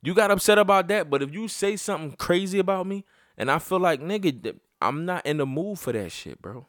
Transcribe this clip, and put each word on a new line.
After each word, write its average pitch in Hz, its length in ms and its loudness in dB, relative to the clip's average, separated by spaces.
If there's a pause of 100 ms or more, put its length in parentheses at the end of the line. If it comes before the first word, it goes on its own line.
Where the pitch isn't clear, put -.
You 175 140 0
got 202 160 6
upset 202 260 6
about 196 300 6
that, 190 220 0
but 139 120 0
if 139 100 -6
you 214 160 -10
say 202 280 -2
something 160 380 -6
crazy 190 440 0
about 190 300 -2
me, 196 180 -8 (320)
and 120 140 -2
I 156 80 2
feel 185 200 -2
like, 165 220 2
nigga, 170 400 -2
th-, - 140 -8 (260)
I'm 139 240 -2
not 180 220 -4
in 151 100 -2
the 143 80 0
mood 165 320 -4
for - 140 -6
that 101 200 -4
shit, - 300 -14
bro. 120 280 -16